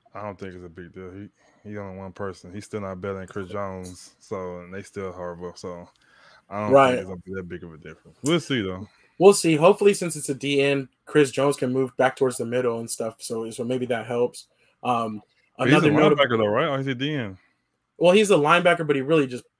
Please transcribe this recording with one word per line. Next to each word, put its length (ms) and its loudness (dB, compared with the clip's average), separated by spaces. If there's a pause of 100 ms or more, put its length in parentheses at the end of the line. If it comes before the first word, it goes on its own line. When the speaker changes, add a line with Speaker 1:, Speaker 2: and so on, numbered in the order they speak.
(140)
Speaker 1:
I 80 -12
don't 160 -10
think 160 -14
it's 100 -18
a 40 -16
big 240 -18
deal. 180 -16
He, 180 -16 (420)
he 80 -10
only 180 -12
one 160 -14
person. 400 -12
He's 140 -14
still 140 -8
not 200 -10
better 140 -6
than 140 -12
Chris 200 -10
Jones, 720 -10
so, 400 -10
and 160 -18
they 80 -12
still 300 -12
horrible. 420 -12
So 340 -14 (640)
I 100 -6
don't 120 0
Speaker 2:
Right. 180 8
Speaker 1:
think 100 0
it's 80 -10
gonna 160 -12
be 100 -12
that 140 -10
big 160 -12
of 80 -16
a 60 -20
difference. 440 -20
We'll 180 0
see, 220 -4
though. 260 -8 (300)
Speaker 2:
We'll 140 10
see. 240 2
Hopefully, 380 6
since 220 -6
it's 120 -10
a 60 -2
D 260 0
N, 280 0 (180)
Chris 240 4
Jones 260 0
can 160 -2
move 240 -2
back 200 2
towards 200 0
the 80 -6
middle 360 -2
and 100 -10
stuff. 300 -8
So, 300 -8
so 140 -8
maybe 220 -4
that 200 -4
helps. 420 -4 (340)
Um, 400 -2 (340)
Speaker 1:
But 120 0
he's 60 8
a 40 6
Speaker 2:
another 140 4
notable 320 4
Speaker 1:
linebacker, 140 0
though, 80 2
right? 200 2
Or 100 -2
he's 120 -4
a 60 -2
D 200 -4
N? 240 -6 (580)
Speaker 2:
Well, 160 4
he's 180 6
a 40 6
linebacker, 520 4
but 100 2
he 60 -2
really 240 2
just 180 -10 (160)